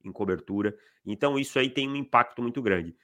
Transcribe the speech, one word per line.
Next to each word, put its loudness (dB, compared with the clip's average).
em -12
cobertura. -2
Então 0
isso -2
aí 4
tem -2
um -4
impacto 2
muito -4
grande. 0